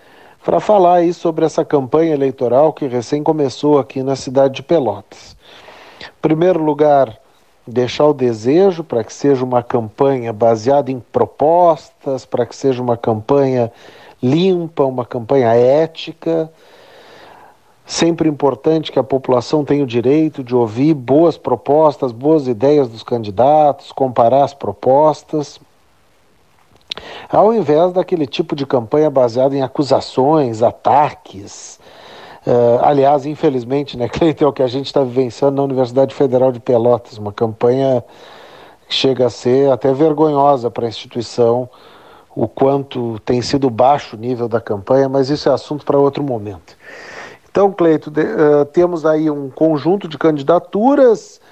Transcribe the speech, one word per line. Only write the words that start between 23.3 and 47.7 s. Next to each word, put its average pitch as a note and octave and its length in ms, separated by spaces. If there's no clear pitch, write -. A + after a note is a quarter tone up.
comparar B2+ 520
as - 100
propostas, C#3+ 1080
ao G3 240
invés F3 400
daquele F3 340
tipo E3 300
de C#3 80
campanha C#3+ 460
baseada C3 440
em C#3 80
acusações, C3 1000
ataques. A2 1160
Eh, A#2+ 360
aliás, C#3 440
infelizmente, C#3 720
né, A#2+ 120
<laughs> - 40
Cleiton, D#3+ 320
é C#3+ 40
o C3+ 40
que C#3 100
a C3 40
gente C3 260
tá C#3 100
vivenciando C3 540
na C#3 60
Universidade C3 520
Federal C3 380
de A#2+ 80
Pelotas, A#2 580
uma G#2 140
campanha B2 720
que - 60
chega B2+ 320
a A#2 40
ser C3+ 400
até C3 220
vergonhosa C#3+ 800
pra A#2 180
instituição, A#2+ 800
o - 140
quanto C3+ 720
tem B2 220
sido C#3 280
baixo B2 460
o - 20
nível A#2+ 300
da A2 120
campanha, C3 480
mas C3+ 220
isso D3+ 180
é C#3 40
assunto C#3 320
pra C#3+ 140
outro C#3+ 240
momento. G#2+ 540
Então, G3 220